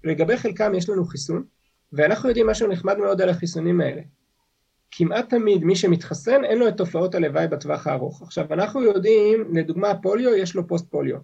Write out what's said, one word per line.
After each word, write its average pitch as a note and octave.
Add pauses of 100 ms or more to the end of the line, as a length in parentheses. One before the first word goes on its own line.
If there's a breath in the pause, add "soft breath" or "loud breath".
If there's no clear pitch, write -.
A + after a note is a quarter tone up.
לגבי E3
חלקם G#3+
יש F3+
לנו F#3
חיסון, D#3+ (500)
ואנחנו F#3
יודעים A3+
משהו A3
נחמד F#3
מאוד G3
על F#3
החיסונים E3+
האלה. C#3+ (880)
כמעט G#3
תמיד G#3+
מי E3+
שמתחסן, G#3
אין A3
לו A#3+
את G#3+
תופעות F3
הלוואי D#3+
בטווח D3
הארוך. C3+
עכשיו, E3
אנחנו G#3+
יודעים, G#3+
לדוגמה, F3
פוליו, A3+
יש F#3
לו F3
פוסט E3+
פוליו. C3+